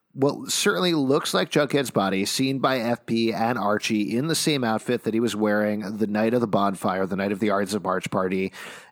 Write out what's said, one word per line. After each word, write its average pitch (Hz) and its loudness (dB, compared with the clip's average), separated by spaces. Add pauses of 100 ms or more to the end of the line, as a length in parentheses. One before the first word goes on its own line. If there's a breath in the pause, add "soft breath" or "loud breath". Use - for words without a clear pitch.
(140)
what - 0
certainly 180 2
looks 139 2
like 185 0
Jughead's 143 2
body, 98 2
seen 135 0
by 131 2
F 117 -2
P 113 2
and 117 0
Archie 104 0
in 147 -2
the 160 0
same 143 0
outfit 113 -2
that 107 -2
he 110 2
was 113 0
wearing 104 0
the 104 0
night 110 2
of 123 2
the 117 0
bonfire, 98 0
the 92 -4
night 98 -2
of 101 -4
the 104 2
Ides 98 0
of 92 -2
March 92 -2
party. 95 0 (400 loud breath)